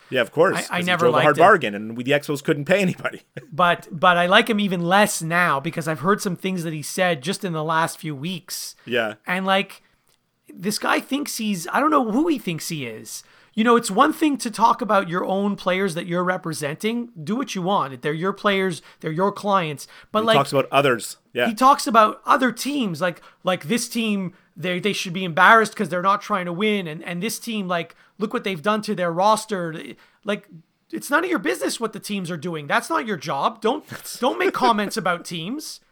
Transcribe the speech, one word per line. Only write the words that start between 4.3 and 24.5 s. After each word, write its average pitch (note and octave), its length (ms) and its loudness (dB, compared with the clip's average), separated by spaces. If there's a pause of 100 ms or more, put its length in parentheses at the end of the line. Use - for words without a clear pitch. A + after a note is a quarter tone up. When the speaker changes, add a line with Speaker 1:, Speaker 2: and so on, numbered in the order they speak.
Speaker 2:
him G#3+ 100 0
even F#3+ 220 0
less F#3+ 400 4
now E3 380 0
because D#3+ 280 -4
I've - 120 -4
heard G3 220 0
some F3+ 140 -2
things F#3 280 -4
that D#3+ 100 -4
he D3+ 80 -8
said F3 400 -2
just F#3+ 240 -4
in F3 80 -4
the D#3 100 -4
last D#3+ 360 0
few D3+ 160 -8
weeks. - 600 -10 (100)
Speaker 1:
Yeah. A2+ 300 0 (120)
Speaker 2:
And, F#3+ 180 -2
like, G3 380 0 (680)
this G#3 280 -4
guy C4+ 200 0
thinks C4+ 380 -4
he's, G#3 340 -4
I G#3 80 0
don't D4+ 120 2
know C4 200 2
who D4 160 2
he D4+ 120 2
thinks E3+ 300 -6
he D3 160 -6
is. A2+ 380 -12 (300)
You G#3+ 100 0
know, A#3+ 120 6
it's A#3 160 0
one C4+ 220 4
thing D4 240 2
to A#3+ 120 -6
talk A3+ 320 2
about G3 260 2
your F3+ 160 -2
own G3+ 320 0
players F#3 380 0
that F3 140 -6
you're F3 160 -2
representing. F3+ 840 -4 (140)
Do F#3 120 -2
what C4+ 180 -4
you F#3+ 80 -4
want. C#3+ 400 0
They're D3+ 100 -2
your F3 220 -2
players. F#3+ 480 0 (200)
They're D#3+ 100 -6
your F#3 200 0
clients. F#3 560 -2 (240)
But, G#3+ 100 2
Speaker 1:
He A3+ 60 -2
Speaker 2:
like, A3 100 6
Speaker 1:
talks C#3 140 2
about C3+ 200 2
others. C3+ 460 2 (160)
Yeah. B2 140 2
Speaker 2:
he A#3 60 0
talks C4+ 320 4
about G#3+ 400 4
other B3 260 2
teams. A#3 500 -4
Like, F3 200 -4 (220)
like, F3 240 -2
this A#3 200 -2
team, G#3 460 -2 (240)